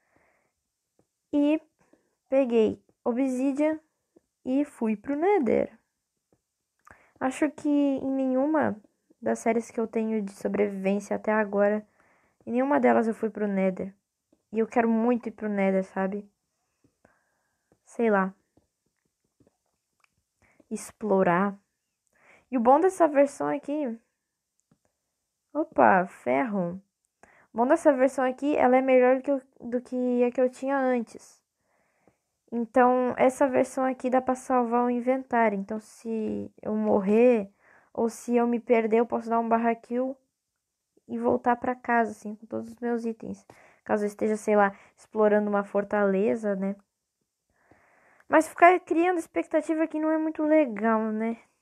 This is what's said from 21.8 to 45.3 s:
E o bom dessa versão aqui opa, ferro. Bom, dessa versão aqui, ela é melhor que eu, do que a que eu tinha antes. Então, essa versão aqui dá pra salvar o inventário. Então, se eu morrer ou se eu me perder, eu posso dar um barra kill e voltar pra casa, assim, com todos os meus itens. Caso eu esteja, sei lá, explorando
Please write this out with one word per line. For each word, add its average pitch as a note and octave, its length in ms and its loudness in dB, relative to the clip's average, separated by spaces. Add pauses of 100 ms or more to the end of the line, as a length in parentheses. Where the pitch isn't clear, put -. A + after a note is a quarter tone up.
E B3+ 60 -2
o - 20 0
bom B3+ 200 6
dessa F#4 280 2
versão C#4+ 400 0
aqui C#4+ 520 -6 (1500)
opa, A3+ 540 4
ferro. G3+ 720 -4 (720)
Bom, A#3 140 0
dessa D#4 260 4
versão B3+ 320 0
aqui, C4+ 320 -2
ela B3+ 200 4
é C4 40 2
melhor B3+ 400 4
que C#4+ 100 -4
eu, C4+ 100 -2 (200)
do B3 200 -6
que B3 420 -2
a A#3+ 80 0
que C4 100 -2
eu B3+ 80 2
tinha C4+ 280 -6
antes. B3+ 640 -4 (1120)
Então, B3 640 2
essa C4 300 2
versão B3+ 380 -2
aqui C4 240 -4
dá B3+ 120 2
pra B3+ 140 -2
salvar B3 500 0
o B3 40 -2
inventário. A#3+ 680 0
Então, G#3 220 -8
se G#3+ 720 -8 (100)
eu G#3+ 140 -6
morrer G#3+ 760 2 (420)
ou A3+ 160 -2
se A#3+ 260 -4
eu A#3+ 120 2
me A#3+ 120 -2
perder, A3+ 400 2
eu A#3+ 60 2
posso A#3 240 -6
dar A#3 100 0
um A#3 80 -2
barra A3+ 280 0
kill B3+ 420 -6 (880)
e A#3 100 -8
voltar B3 400 0
pra B3+ 180 -4
casa, A#3 360 0
assim, G#3+ 240 -14
com A3+ 120 -20
todos A3+ 240 -10
os A3+ 80 -20
meus A#3 260 -4
itens. A3 400 -10 (380)
Caso G#3+ 220 -2
eu - 20 -2
esteja, G#3+ 300 -4
sei G#3 180 0
lá, G3+ 200 4 (220)
explorando G#3 520 2